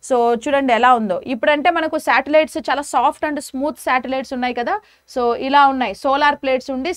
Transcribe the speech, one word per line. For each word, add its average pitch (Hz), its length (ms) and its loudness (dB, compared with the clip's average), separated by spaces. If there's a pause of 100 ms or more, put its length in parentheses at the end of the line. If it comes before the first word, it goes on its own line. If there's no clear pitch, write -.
So 262 80 2 (260)
చూడండి 277 340 0
ఎలా 247 220 6
ఉందో. 202 180 -2 (160)
ఇప్పుడంటే 294 440 2
మనకు 320 220 -2 (100)
శాటిలైట్స్ 294 500 2 (100)
చాలా 277 140 -2 (100)
సాఫ్ట్ 285 360 0
and 294 180 -6
స్మూత్ 269 400 -6
శాటిలైట్స్ 262 500 -2
ఉన్నాయి 247 240 -4
కదా. 302 140 -2 (400)
So 247 80 -2 (260)
ఇలా 285 140 6 (100)
ఉన్నాయి, 233 300 -4
సోలార్ 285 420 2
ప్లేట్స్ 262 300 -2
ఉండి 285 220 -4